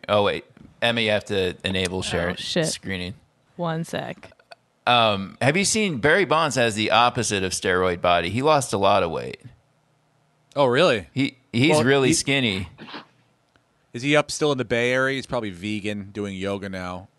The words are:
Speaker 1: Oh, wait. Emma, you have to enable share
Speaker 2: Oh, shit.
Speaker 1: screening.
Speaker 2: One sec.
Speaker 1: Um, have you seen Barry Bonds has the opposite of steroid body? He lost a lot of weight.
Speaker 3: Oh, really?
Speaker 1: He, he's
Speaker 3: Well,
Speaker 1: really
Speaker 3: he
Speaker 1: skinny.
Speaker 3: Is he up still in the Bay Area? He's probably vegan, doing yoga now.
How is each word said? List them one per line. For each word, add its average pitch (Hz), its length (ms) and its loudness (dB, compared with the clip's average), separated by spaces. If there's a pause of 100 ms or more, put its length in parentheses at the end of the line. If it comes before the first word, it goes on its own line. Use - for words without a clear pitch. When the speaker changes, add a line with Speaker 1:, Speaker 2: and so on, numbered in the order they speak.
Speaker 1:
Oh, 104 160 4
wait. 80 220 0 (360)
Emma, 117 200 2
you 110 100 2
have 104 140 0
to 92 380 -2
enable 92 400 -2
share 87 280 -2
Speaker 2:
Oh, 90 40 -6
shit. - 320 -4
Speaker 1:
screening. 92 480 -8 (400)
Speaker 2:
One 165 280 -6
sec. - 480 -10 (560)
Speaker 1:
Um, 110 540 2
have 139 160 2
you 196 80 0
seen 202 320 -2
Barry 156 280 2
Bonds 151 320 0
has 117 180 2
the 107 160 0
opposite 110 520 2
of 92 100 -2
steroid 90 480 0
body? 87 280 2
He 117 140 -4
lost 151 280 2
a 107 60 -2
lot 98 240 4
of 87 80 -2
weight. 64 320 -8 (1120)
Speaker 3:
Oh, 139 120 4
really? 123 440 2
Speaker 1:
He, 131 260 -4 (140)
he's 131 200 2
Speaker 3:
Well, 151 120 4
Speaker 1:
really 135 260 4
Speaker 3:
he - 40 4
Speaker 1:
skinny. 120 560 0 (1200)
Speaker 3:
Is 120 100 -8
he 147 120 2
up 147 140 4
still 151 220 0
in 131 80 -2
the 120 60 0
Bay 120 260 0
Area? 131 240 0
He's 127 100 -8
probably 113 240 -4
vegan, 101 600 -6
doing 101 240 -6
yoga 98 340 -4
now. 92 380 -10 (120)